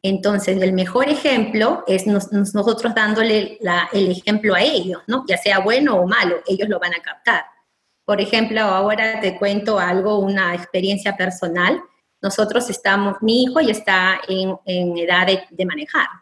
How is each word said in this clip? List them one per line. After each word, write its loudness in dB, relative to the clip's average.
Entonces, 0
el 2
mejor 0
ejemplo 0
es 0
nos-, 0
nos-, 0
nosotros 0
dándole 0
la, 0
el 2
ejemplo 0
a 4
ellos, 0
¿no? -4
Ya 2
sea 2
bueno 2
o 2
malo, 2
ellos -2
lo -2
van -2
a -8
captar. -2
Por 0
ejemplo, 0
ahora 0
te -2
cuento 0
algo, 0
una 0
experiencia -2
personal. -2
Nosotros -2
estamos, 0
mi 4
hijo 0
ya 2
está 0
en, -2
en -2
edad 2
de, 0
de -4
manejar -4